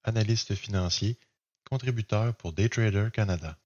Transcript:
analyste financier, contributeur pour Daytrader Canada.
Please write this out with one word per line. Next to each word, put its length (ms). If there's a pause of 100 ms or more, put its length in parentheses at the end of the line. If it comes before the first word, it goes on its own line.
analyste 520
financier, 640 (500)
contributeur 640
pour 180
Daytrader 640
Canada. 520